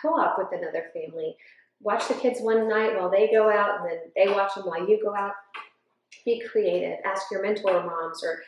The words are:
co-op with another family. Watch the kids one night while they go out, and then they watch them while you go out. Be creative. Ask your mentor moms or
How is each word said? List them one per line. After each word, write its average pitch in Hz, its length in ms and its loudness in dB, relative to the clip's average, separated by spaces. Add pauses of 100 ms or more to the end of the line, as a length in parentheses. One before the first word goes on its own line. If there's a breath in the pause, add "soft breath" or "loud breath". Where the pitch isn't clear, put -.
co-op 294 360 0
with 190 160 -4
another 165 400 -6
family. 160 440 -8 (460 soft breath)
Watch 208 260 -2
the 247 60 0
kids - 260 -2
one 220 280 2
night 214 280 2
while 180 140 0
they 208 200 6
go 214 200 6
out, 202 300 2
and 175 100 -6
then 165 80 -6 (160)
they 196 180 4
watch 196 220 0
them 185 120 -8
while 175 220 -4
you 214 140 4
go 208 140 -2
out. 202 180 -4 (880)
Be 233 160 0 (120)
creative. 180 520 0
Ask 190 280 -4
your 190 100 -2
mentor 196 420 0
moms 165 380 -6
or - 260 -6